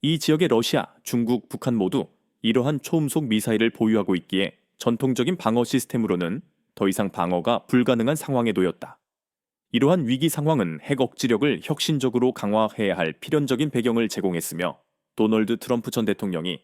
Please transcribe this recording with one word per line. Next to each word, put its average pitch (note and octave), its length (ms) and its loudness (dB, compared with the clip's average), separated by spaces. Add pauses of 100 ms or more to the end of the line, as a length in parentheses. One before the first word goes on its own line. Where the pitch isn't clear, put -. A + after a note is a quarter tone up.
이 D#3 160 2
지역의 D#3 300 2
러시아, A#2 380 2 (160)
중국, A#2 460 -2
북한 - 260 -4
모두 G2 340 0 (340)
이러한 B2 380 2
초음속 D#3 440 0
미사일을 A2 460 2
보유하고 G#2+ 440 2
있기에 F#2 440 -2 (200)
전통적인 B2+ 580 0
방어 A#2 280 0
시스템으로는 G#2+ 800 -2 (320)
더 G2+ 140 0
이상 G2 220 -2
방어가 F2+ 560 0
불가능한 B2 500 2
상황에 A#2+ 360 -2
놓였다. F#2 460 -2 (720)
이러한 C#3+ 340 4
위기 C3 220 0
상황은 C3+ 540 0
핵 C#3 180 -2
억지력을 A#2+ 600 0
혁신적으로 B2+ 720 0
강화해야 G#2+ 640 -2
할 E2 160 -2
필연적인 C#3+ 580 -2
배경을 A#2 380 0
제공했으며, F2 680 -4 (380)
도널드 A2 400 2
트럼프 A#2+ 340 -4
전 A2+ 140 -2
대통령이 F2+ 600 -4